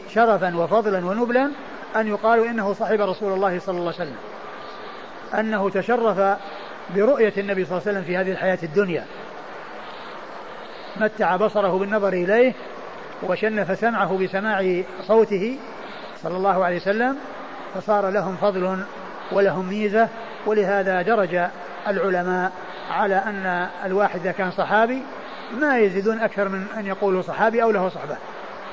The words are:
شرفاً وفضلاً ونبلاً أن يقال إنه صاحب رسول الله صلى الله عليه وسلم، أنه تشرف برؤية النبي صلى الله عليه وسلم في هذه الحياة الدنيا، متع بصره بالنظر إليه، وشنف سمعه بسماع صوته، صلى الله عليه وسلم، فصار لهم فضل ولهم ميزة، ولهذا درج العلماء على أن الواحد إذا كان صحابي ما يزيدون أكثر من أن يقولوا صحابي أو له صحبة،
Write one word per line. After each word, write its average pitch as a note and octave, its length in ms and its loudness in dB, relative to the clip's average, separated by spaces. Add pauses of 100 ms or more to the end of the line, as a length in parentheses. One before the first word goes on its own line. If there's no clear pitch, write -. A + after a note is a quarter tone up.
شرفاً G3 480 4
وفضلاً F#3+ 500 2
ونبلاً A#3+ 440 2 (460)
أن A3 120 2
يقال A3 380 4
إنه A3 260 -2
صاحب G3+ 280 0
رسول G3 320 0
الله F#3+ 260 2
صلى F3+ 200 -4
الله E3+ 140 -2
عليه D#3+ 180 -6
وسلم، A#2+ 60 -12 (1200)
أنه G#3+ 300 0
تشرف G3 680 2 (560)
برؤية G#3+ 420 4
النبي G3 280 0
صلى E3+ 140 -2
الله F#3 100 -2
عليه G3+ 100 0
وسلم F#3+ 40 -4
في F3 140 -2
هذه F#3+ 160 0
الحياة F#3 300 0
الدنيا، E3 420 0 (1900)
متع G#3+ 400 2
بصره G3 420 2
بالنظر G3+ 340 0
إليه، G#3 400 4 (680)
وشنف G3 560 0
سمعه G3 400 2
بسماع F#3+ 640 0 (200)
صوته، G#3+ 560 4 (680)
صلى E3+ 120 -4
الله F#3+ 280 4
عليه F3+ 120 2
وسلم، A3 400 2 (580)
فصار G3+ 360 2
لهم F3+ 260 0
فضل F#3 480 0 (480)
ولهم F#3 360 4
ميزة، G#3 400 2 (380)
ولهذا F#3+ 560 2
درج F3+ 460 2 (400)
العلماء F#3 640 0 (380)
على G3 240 2
أن F#3+ 540 0 (160)
الواحد F#3+ 360 2
إذا F3 120 -2
كان F#3+ 180 -2
صحابي A3 520 2 (580)
ما C#4+ 180 4
يزيدون G3+ 420 2
أكثر G3+ 280 0
من F#3+ 180 -4 (100)
أن G#3 100 -6
يقولوا F#3+ 360 0
صحابي A3 400 2
أو A3+ 80 6
له F#3+ 180 2
صحبة، D3+ 280 -6 (560)